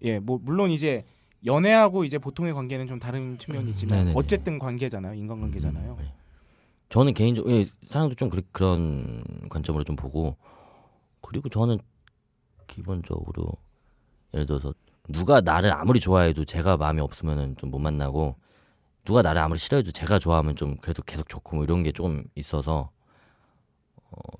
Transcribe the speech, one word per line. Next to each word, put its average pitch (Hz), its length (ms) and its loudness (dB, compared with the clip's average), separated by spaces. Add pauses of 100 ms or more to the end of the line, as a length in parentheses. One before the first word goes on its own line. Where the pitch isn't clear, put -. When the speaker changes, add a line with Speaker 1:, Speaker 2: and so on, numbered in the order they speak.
Speaker 1:
예, 110 160 -2
뭐 120 220 -4
물론 180 300 0
이제 143 320 -2 (420)
연애하고 190 600 4
이제 143 120 -4
보통의 160 360 -4
관계는 131 340 -6
좀 127 120 -8
다른 127 380 -6
측면이 113 340 -6
있지만 101 260 0
Speaker 2:
음, - 80 4
네네네. 85 120 4
Speaker 1:
어쨌든 160 420 0
관계잖아요. 120 560 -6
인간관계잖아요. 73 840 -6
Speaker 2:
음, - 0 -
네. 69 140 -10 (720)
저는 131 260 4
개인적-, 110 360 2
예, 110 160 6 (240)
사람도 143 260 0
좀 127 140 -2
그리-, 95 140 -2 (100)
그런 76 680 0 (280)
관점으로 76 340 -2
좀 73 140 -4
보고 69 400 -2 (800)
그리고 - 300 -8
저는 110 280 2 (880)
기본적으로 85 840 -6 (800)
예를 76 120 -2
들어서 71 280 -4 (380)
누가 92 300 6
나를 87 320 4
아무리 110 260 4
좋아해도 85 460 4
제가 85 320 2
마음이 76 240 0
없으면은 71 560 -4
좀 69 140 -8
못 67 80 -4
만나고 71 560 0 (680)
누가 113 180 6
나를 80 180 4
아무리 80 160 2
싫어해도 101 340 0
제가 92 280 2
좋아하면 78 360 2
좀 71 220 -4
그래도 - 240 -6
계속 - 260 -8
좋고 - 280 -10
뭐 76 100 0
이런 87 160 2
게 78 120 0
좀 80 320 -4 (100)
있어서 73 560 -4 (1200)
어, - 60 -18 (220)